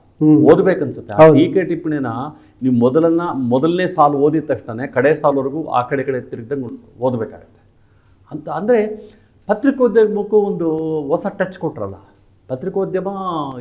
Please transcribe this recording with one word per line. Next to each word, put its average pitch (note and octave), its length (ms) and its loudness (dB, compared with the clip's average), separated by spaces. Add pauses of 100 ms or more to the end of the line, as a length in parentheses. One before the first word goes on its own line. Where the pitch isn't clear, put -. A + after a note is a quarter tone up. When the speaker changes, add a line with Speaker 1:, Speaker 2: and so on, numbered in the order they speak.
(220)
Speaker 1:
ಹ್ಮ್. D3+ 240 6
Speaker 2:
ಓದ್ಬೇಕನ್ಸುತ್ತೆ. E3 680 2
ಆ G2+ 40 -4
Speaker 1:
ಹೌದು. D#3 160 10
Speaker 2:
ಟೀಕೆ E3 300 4
ಟಿಪ್ಪಣಿನ D3+ 440 -4 (560)
ನೀವು C3 120 2
ಮೊದಲನ್ನ, D#3+ 460 2 (120)
ಮೊದಲನೇ C3+ 540 0
ಸಾಲು C#3+ 300 2
ಓದಿದ D3+ 280 0
ತಕ್ಷಣನೇ B2 420 -6
ಕಡೆ C#3 260 0
ಸಾಲವರೆಗೂ C#3+ 540 -2
ಆ B2 200 -2
ಕಡೆ C3+ 140 -4
ಈ B2+ 40 -8
ಕಡೆ C3 160 -4
ತಿರುಗ್ದಂಗೆ A#2+ 760 -12
ಓದ್ಬೇಕಾಗತ್ತೆ. A#2 640 -6 (680)
ಅಂತ D#3 180 -12
ಅಂದ್ರೆ G#3 380 0 (600)
ಪತ್ರಿಕೋದ್ಯಮಕ್ಕೂ G#3+ 920 2
ಒಂದು E3+ 400 0 (300)
ಹೊಸ E3+ 180 -2 (120)
ಟಚ್ F#3 200 -6
ಕೊಟ್ರಲ್ಲ. G#2+ 360 -8 (540)
ಪತ್ರಿಕೋದ್ಯಮ F#3 600 -6 (540)